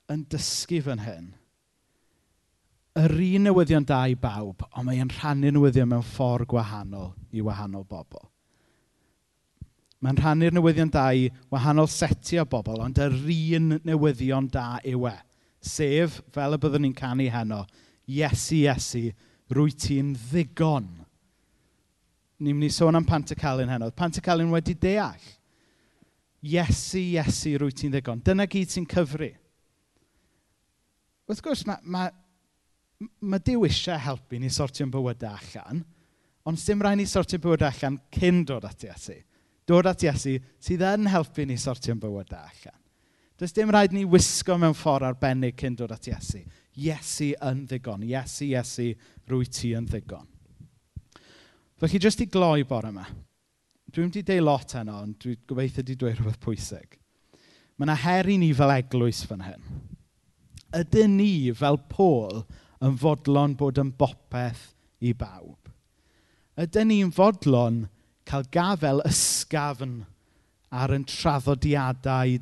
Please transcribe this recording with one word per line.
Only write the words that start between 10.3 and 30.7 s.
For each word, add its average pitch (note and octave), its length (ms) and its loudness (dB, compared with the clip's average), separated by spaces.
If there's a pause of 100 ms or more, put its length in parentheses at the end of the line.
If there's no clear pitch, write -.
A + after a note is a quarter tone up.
newyddion D#3+ 400 4
da C3+ 220 4
i B2+ 100 4 (240)
wahanol D3 400 4
setiau - 560 -2
bobl, A2 380 -4
ond C3 180 2
yr C#3 140 2 (420)
un D#3+ 300 2
newyddion C3+ 680 0
da B2 320 -4
yw B2+ 240 -2
e. G2 60 -12 (480)
Sef, D#3 560 0 (160)
fel C#3+ 180 -2
y D3+ 80 0
byddwn D3 240 2
ni'n C3 120 -2
canu C3 360 -4
heno, A2 300 -4 (420)
"Iesu, D3 640 -2
Iesu, A#2+ 460 -2 (360)
rwy D3 220 2
ti'n C#3 420 -2
ddigon." C3+ 760 -2 (1500)
Ni'n D3 160 0
mynd D3+ 80 2
i - 20 2
sôn E3 300 4
am D#3+ 80 0
Pantycelyn C#3 640 0
heno. A2+ 160 -4
Oedd - 80 -8
Pantycelyn E3+ 560 0
wedi E3 240 0
deall. F#3+ 480 -2 (1200)
"Iesu, E3+ 560 0
Iesu, D#3 580 -2
rwy C#3 140 0
ti'n C#3 240 -4
ddigon." B2 260 -6
Dyna F#3+ 240 2
gyd F#3 240 -4
sy'n F3+ 160 -4
cyfri. D3+ 460 -2 (2000)